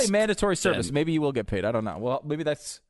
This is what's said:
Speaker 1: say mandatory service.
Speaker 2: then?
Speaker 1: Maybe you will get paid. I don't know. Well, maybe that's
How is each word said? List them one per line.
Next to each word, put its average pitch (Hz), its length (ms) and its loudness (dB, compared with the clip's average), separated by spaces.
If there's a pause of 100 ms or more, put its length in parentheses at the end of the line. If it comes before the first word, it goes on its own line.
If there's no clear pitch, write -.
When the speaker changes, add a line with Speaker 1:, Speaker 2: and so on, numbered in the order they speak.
Speaker 1:
say 196 40 2
mandatory 208 440 2
service. - 320 0
Speaker 2:
then? 139 80 -6
Speaker 1:
Maybe 160 180 2
you 156 80 2
will 143 100 2
get 113 160 -2
paid. 95 160 -2
I 107 80 0
don't 113 140 0
know. 87 140 -6
Well, 123 260 -2
maybe 151 180 -4
that's - 460 -6